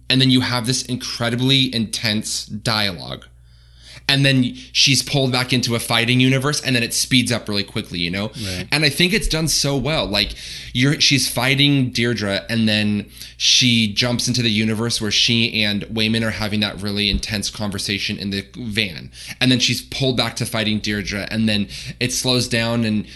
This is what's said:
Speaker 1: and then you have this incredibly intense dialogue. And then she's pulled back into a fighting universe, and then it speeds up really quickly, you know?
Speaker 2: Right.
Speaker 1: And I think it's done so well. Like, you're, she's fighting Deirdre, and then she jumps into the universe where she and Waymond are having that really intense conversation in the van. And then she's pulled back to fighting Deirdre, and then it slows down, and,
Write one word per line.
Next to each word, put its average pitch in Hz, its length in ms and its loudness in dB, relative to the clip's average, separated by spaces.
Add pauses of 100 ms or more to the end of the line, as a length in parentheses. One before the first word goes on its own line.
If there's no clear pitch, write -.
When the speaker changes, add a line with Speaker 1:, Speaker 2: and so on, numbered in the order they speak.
Speaker 1:
and 127 120 2
then 131 80 4
you 127 120 6
have 113 260 -2
this 131 160 -2
incredibly 127 880 0
intense 107 720 -4
dialogue. 101 800 -4 (840)
And 139 160 4
then 131 280 4 (200)
she's - 280 4
pulled 135 300 0
back 127 220 2
into 123 220 2
a 117 40 -2
fighting 117 400 2
universe, 131 420 2
and 135 140 0
then 117 80 2
it 113 100 -4
speeds 123 380 2
up 110 160 -2
really 101 160 -2
quickly, 95 360 -6
you 87 120 -2
know? 98 160 -4 (180)
Speaker 2:
Right. 92 240 -6
Speaker 1:
And 147 140 0
I 147 60 4
think 175 240 2
it's - 160 0
done 160 180 0
so 143 300 0
well. 139 280 0
Like, 101 280 0 (400)
you're, 139 260 2
she's 135 300 2
fighting 135 600 2
Deirdre, 104 600 0
and 113 180 2
then 104 420 0 (280)
she 117 560 4
jumps 120 340 0
into 123 140 0
the 117 100 2
universe 110 480 0
where 110 100 -2
she 117 540 2
and 104 200 0
Waymond 113 400 0
are 110 80 0
having 104 280 -2
that 98 220 -2
really 101 280 0
intense 98 400 -2
conversation 101 680 -4
in 101 120 -6
the 98 160 -4 (120)
van. 101 520 -4 (300)
And 131 100 4
then 123 120 4
she's 120 200 0
pulled 131 360 -2
back 117 180 -2
to 120 100 -4
fighting 107 340 -2
Deirdre, 101 520 -4
and 110 160 0
then 104 220 0 (320)
it 123 100 -2
slows 123 380 0
down, 117 340 0
and, 107 320 0